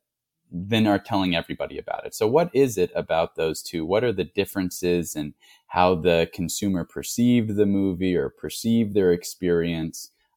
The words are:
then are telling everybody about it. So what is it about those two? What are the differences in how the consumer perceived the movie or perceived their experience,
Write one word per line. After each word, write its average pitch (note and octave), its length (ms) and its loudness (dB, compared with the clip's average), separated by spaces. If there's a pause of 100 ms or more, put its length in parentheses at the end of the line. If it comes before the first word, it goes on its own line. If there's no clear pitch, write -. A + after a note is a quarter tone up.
(500)
then G2+ 360 0
are G2+ 120 4
telling F#2+ 360 -2
everybody D2 440 -6
about - 280 -8
it. - 80 -12
So - 140 2
what E3 240 2
is C3 240 2
it A2 180 2
about E2 400 -2
those D#2+ 280 -2
two? E2 220 -6
What G2+ 200 0
are A#2 80 0
the F#2 120 -2
differences F2+ 920 -2
in D2 180 -8 (340)
how F2+ 280 4
the E2 360 2
consumer F2+ 520 -2
perceived A#2 720 0
the G#2 100 4
movie F#2+ 480 0
or C#2+ 140 0
perceived A2+ 640 -2
their F#2+ 180 4
experience, E2+ 1000 -2 (240)